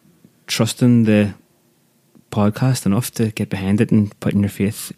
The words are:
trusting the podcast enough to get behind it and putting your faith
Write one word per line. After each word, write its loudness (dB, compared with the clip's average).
trusting 2
the 2
podcast 0
enough -2
to -2
get -6
behind 0
it 0
and 0
putting 0
your 0
faith -6